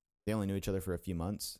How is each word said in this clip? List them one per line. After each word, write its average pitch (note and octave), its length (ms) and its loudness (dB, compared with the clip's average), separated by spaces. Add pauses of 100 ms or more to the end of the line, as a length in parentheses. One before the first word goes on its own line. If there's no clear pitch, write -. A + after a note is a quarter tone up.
(260)
They G#2 80 2
only G#2 120 2
knew G2 100 2
each G2 120 -2
other F#2+ 120 2
for F2+ 140 0
a E2 40 0
few F#2 160 -4
months, E2+ 460 -2